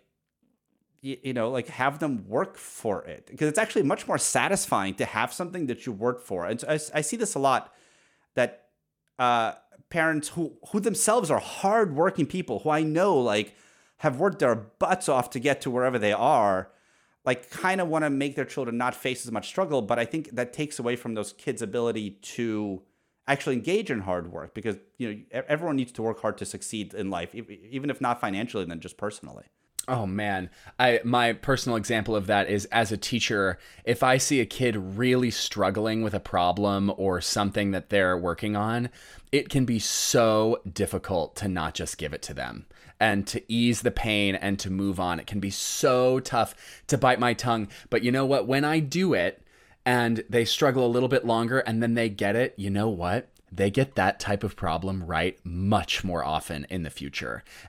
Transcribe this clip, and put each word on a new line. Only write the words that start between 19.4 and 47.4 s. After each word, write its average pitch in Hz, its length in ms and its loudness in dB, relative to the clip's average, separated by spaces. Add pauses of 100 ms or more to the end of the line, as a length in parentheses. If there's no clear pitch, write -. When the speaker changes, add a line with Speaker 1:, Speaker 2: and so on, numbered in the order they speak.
Speaker 1:
struggle. 151 340 0
But 117 180 0
I 117 60 2
think 156 260 -6
that 123 220 -4
takes 147 260 -6
away 120 160 -2
from 117 180 -8
those 107 200 -6
kids' 120 280 -6
ability 110 500 -2 (100)
to 107 600 -4 (460)
actually 139 300 0
engage 170 340 -2
in 113 80 -2
hard 90 320 -4
work, 82 240 -12
because, 104 220 -4 (200)
you 120 100 -6
know, 104 60 -6
e-, 107 180 -16
everyone 147 440 -2
needs 131 160 -2
to - 100 -8
work 110 200 -2
hard 107 180 -2
to 101 60 -6
succeed 101 480 -8
in 98 160 -4
life, 87 260 -6
e-, 104 340 -16
even 135 200 -6
if 127 100 -4
not 120 220 -2
financially, 104 440 -4
then 82 140 -10
just - 180 -16
personally. 65 460 -10 (440)
Speaker 2:
Oh 123 180 -2
man, 95 440 -2 (300)
I, 120 240 4
my 120 300 2
personal 127 420 -2
example 110 400 0
of 98 120 0
that 101 220 4
is 101 160 0
as 110 260 0
a 104 60 -2
teacher, 101 600 0 (260)
if 117 200 2
I 131 140 6
see 131 220 2
a 113 60 2
kid 120 300 0
really 117 560 2
struggling 107 720 0
with 104 100 -2
a 98 60 0
problem 98 800 2
or 95 220 0
something 101 520 0
that 92 180 -4
they're 92 280 4
working 90 380 -2
on, 117 340 0 (420)
it 143 180 2
can 135 160 2
be 113 140 0
so 110 840 2 (100)
difficult 92 640 -2
to 104 100 -4
not 82 260 -2
just - 240 -6
give 73 160 -6
it - 100 -8
to 76 100 -10
them, 62 340 -10 (340)
and 104 260 4
to - 240 -6
ease 117 300 4
the 120 100 2
pain 104 440 2
and 98 240 -2
to 98 100 -6
move 95 280 -2
on. 87 220 0
It - 80 -12
can 101 140 -4
be 98 80 -2
so 127 720 2
tough 117 340 -2 (320)
to 143 100 2
bite 127 220 4
my 120 140 4
tongue. 113 340 0 (220)